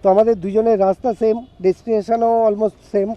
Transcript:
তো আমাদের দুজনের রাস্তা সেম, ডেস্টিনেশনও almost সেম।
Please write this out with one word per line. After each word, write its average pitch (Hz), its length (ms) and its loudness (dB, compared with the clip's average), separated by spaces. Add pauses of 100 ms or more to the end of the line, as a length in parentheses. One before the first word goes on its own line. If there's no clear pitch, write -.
তো - 120 -4
আমাদের 220 300 2
দুজনের 220 420 0
রাস্তা 196 240 -2 (120)
সেম, 220 160 0 (260)
ডেস্টিনেশনও 226 680 -2 (180)
almost 208 280 -4 (140)
সেম। 202 260 -2